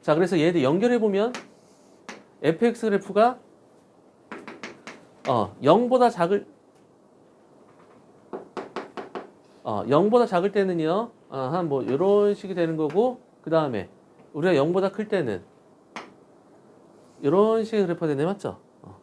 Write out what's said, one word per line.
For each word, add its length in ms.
자, 140
그래서 240
얘들 240
연결해 380
보면 320
에프엑스 460
그래프가, 520
어, 360
영보다 440
작을, 380
어, 240
영보다 380
작을 260
때는요, 580
어, 100
한 300
뭐 160
요런 500
식이 200
되는 220
거고, 440
그 80
다음에 380
우리가 220
영보다 380
클 160
때는 340
요런 400
식의 220
그래프가 200
되네, 180
맞죠? 340
어. 200